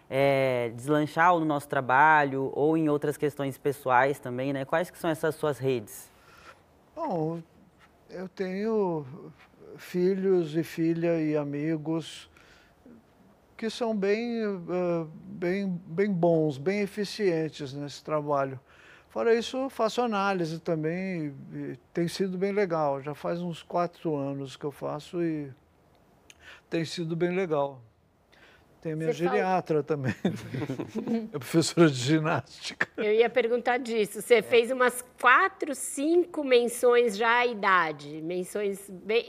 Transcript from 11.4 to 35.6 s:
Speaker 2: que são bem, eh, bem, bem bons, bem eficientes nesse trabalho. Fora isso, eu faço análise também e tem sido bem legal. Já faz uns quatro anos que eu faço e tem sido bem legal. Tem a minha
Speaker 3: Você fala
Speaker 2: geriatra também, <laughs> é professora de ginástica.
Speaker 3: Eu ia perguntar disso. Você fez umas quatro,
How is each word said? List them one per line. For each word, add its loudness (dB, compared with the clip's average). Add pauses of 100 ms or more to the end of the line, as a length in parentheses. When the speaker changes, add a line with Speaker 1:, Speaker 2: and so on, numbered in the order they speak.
Speaker 2:
que -6
são -4
bem, 0
eh, -2 (200)
bem, -4 (180)
bem 0
bons, 2
bem -2
eficientes -2
nesse -12
trabalho. -2 (500)
Fora 2
isso, 0
eu -2
faço 0
análise 0
também -4 (200)
e -10 (160)
tem 0
sido -4
bem -2
legal. 0
Já -8
faz -6
uns -8
quatro -2
anos -6
que -10
eu -4
faço -6
e -4 (1160)
tem -2
sido -6
bem 0
legal. -2 (1000)
Tem -6
a -6
minha -2
Speaker 3:
Você -2
fala 2
Speaker 2:
geriatra 2
também, -2
<laughs> -4
é -8
professora 4
de 0
ginástica. -2
Speaker 3:
Eu 0
ia 4
perguntar 0
disso. -2
Você 6
fez 4
umas 2 (160)
quatro, 4